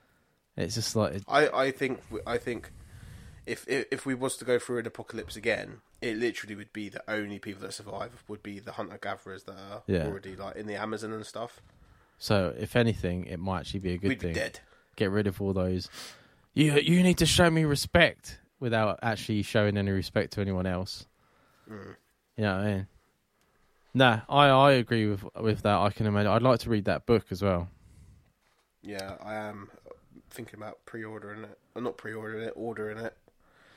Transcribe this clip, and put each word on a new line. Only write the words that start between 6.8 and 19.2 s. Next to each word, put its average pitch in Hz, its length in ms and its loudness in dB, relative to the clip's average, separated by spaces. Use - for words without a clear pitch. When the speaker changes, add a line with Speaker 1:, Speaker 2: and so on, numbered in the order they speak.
Speaker 2:
the - 220 -12
only 104 280 -4
people 98 240 -12
that 107 100 -10
survive 101 540 -12
would 104 160 -12
be 101 160 -10
the 98 140 -12
hunter-gatherers 98 720 -10
that 98 120 -16
are 98 320 -14
Speaker 1:
Yeah. 87 180 0
Speaker 2:
already, 95 300 -8
like, 95 200 -10
in 104 120 -8
the 104 80 -6
Amazon 107 360 -6
and 107 140 -10
stuff. - 340 -12
Speaker 1:
So, 92 380 0
if - 180 -4
anything, 92 500 0
it 85 140 -8
might 92 220 -4
actually - 200 -8
be 92 120 -2
a 87 40 -2
good 98 120 0
Speaker 2:
We'd 131 120 -2
Speaker 1:
thing. 85 120 -2
Speaker 2:
be - 60 -2
dead. - 200 -6
Speaker 1:
Get 101 140 0
rid 101 160 2
of 98 160 -2
all 98 120 0
those. 92 360 0
"You, 147 220 4
you 165 260 6
need 180 160 6
to 170 80 4
show 175 240 6
me 160 160 4
respect," - 720 2
without 110 420 2
actually 107 400 0